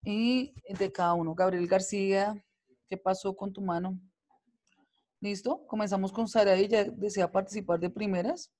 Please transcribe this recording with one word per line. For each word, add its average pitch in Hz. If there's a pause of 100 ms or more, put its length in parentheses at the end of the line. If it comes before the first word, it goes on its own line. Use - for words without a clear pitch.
y 240 (140)
de 190
cada 175
uno. 165
Gabriel 180
García, 196 (540)
¿qué 190
pasó 190
con 196
tu 196
mano? 185 (1200)
¿Listo? 202
Comenzamos 196
con 220
Saraí, 202
ya 208
desea 196
participar 190
de 180
primeras. 202